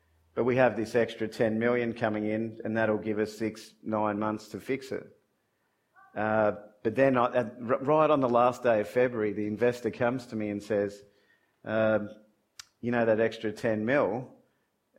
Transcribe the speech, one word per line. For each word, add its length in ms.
But 100
we 120
have 200
this 180
extra 340
ten 300
million 340
coming 340
in, 380
and 120
that'll 220
give 200
us 180
six, 360
nine 360
months 300
to 120
fix 320
it." 140
Uh, 380
but 120
then 220
I, 180
at, 200
r-, 120
right 300
on 100
the 80
last 340
day 180
of 80
February, 440
the 140
investor 440
comes 360
to 100
me 140
and 120
says, 400
um, 460
You 120
know, 120
that 160
extra 320
ten 320
mil, 440